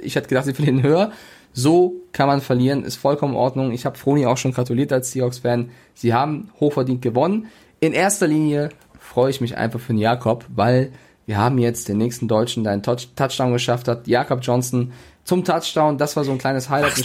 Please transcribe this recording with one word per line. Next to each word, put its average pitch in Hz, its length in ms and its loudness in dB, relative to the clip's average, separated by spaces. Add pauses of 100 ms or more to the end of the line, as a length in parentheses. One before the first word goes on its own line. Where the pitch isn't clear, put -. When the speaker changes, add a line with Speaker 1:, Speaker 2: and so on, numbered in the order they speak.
Speaker 1:
ich - 140 -8
hätte 143 140 -2
gedacht, 131 160 0
sie 139 80 -2
verlieren 135 300 2
höher. 175 280 4 (420)
So 170 420 4 (160)
kann 139 160 0
man 139 140 2
verlieren, 131 420 2
ist - 140 -8
vollkommen 143 360 0
in 117 60 -2
Ordnung. 131 320 0
Ich 120 160 -6
habe 127 100 -6
Froni 139 300 2
auch 127 100 2
schon 131 140 -2
gratuliert 127 420 -2
als 127 180 0
Seahawks-Fan. 120 580 -2 (260)
Sie 117 180 0
haben 143 360 -2 (100)
hochverdient 131 420 0
gewonnen. 156 460 0 (320)
In 156 140 2
erster 185 340 2
Linie 151 420 2 (300)
freue 131 320 0
ich 127 100 -6
mich 120 160 -4
einfach 117 220 -2
für 123 140 -4
den 110 60 2
Jakob, 117 540 0
weil 123 380 2 (340)
wir 107 120 -4
haben 123 200 2
jetzt 120 300 0
den 104 100 -2
nächsten 120 300 -2
Deutschen, 113 380 0
der 104 80 0
einen 104 100 -2
Touch-, 123 320 -4
Touchdown 131 380 0
geschafft 120 340 -2
hat. 120 180 -4
Jakob 127 380 0
Johnson 123 480 -2 (320)
zum 180 220 0
Touchdown. 151 520 0
Das 147 200 -2
war 151 80 0
so 135 80 -2
ein 131 40 -2
kleines 131 320 -4
Highlight 143 220 0
Speaker 2:
Mach's - 100 -4
Speaker 1:
im - 20 -4